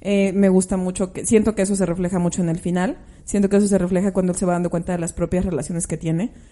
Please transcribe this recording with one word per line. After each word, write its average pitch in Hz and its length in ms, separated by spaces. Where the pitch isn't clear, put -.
Eh, 196 320
me 196 160
gusta 185 260
mucho, 185 380
que, - 120
siento 214 300
que 202 60
eso 196 160
se 190 80
refleja 175 340
mucho 175 220
en 170 80
el 165 100
final, 180 380
siento 202 240
que 196 100
eso 202 100
se 196 100
refleja 185 340
cuando 180 220
él 180 40
se 196 80
va 180 80
dando 175 160
cuenta 175 240
de 175 60
las 165 140
propias 180 320
relaciones 170 420
que - 80
tiene, 165 380